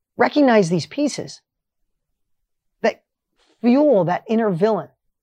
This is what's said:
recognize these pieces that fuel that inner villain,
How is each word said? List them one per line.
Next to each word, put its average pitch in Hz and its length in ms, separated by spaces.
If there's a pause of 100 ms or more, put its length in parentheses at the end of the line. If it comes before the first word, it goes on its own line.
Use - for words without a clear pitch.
(160)
recognize 247 540
these 170 160
pieces - 540 (1400)
that - 220 (560)
fuel 247 460
that 175 200
inner 226 240
villain, 185 380 (340)